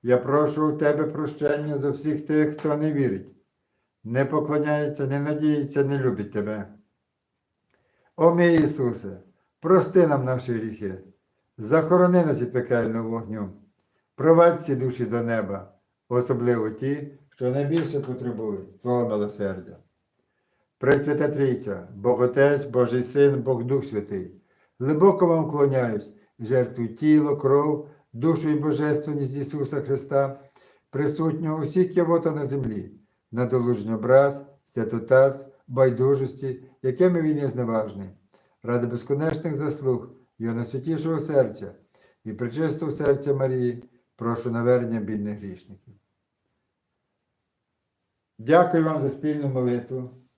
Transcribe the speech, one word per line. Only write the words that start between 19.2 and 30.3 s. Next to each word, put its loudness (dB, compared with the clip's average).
Пресвята 2
Трійця, -2
Бог 2
Отець, 4
Божий 0
Син, 4
Бог -2
Дух -2
Святий, -8
глибоко 4
вам 2
вклоняюсь, 0
жертвую -2
тіло, 4
кров, 2
душу 0
і 2
божественність -2
Ісуса -6
Христа, -2